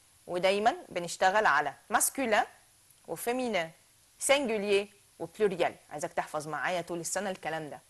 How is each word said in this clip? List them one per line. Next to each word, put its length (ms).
ودايمًا 500
بنشتغل 580
على 280
ماسكولين 540
وفيمينان، 640
سينجولير 760
وبلوريال. 560
عايزك 220
تحفظ 360
معايا 320
طول 200
السنه 300
الكلام 400
ده، 180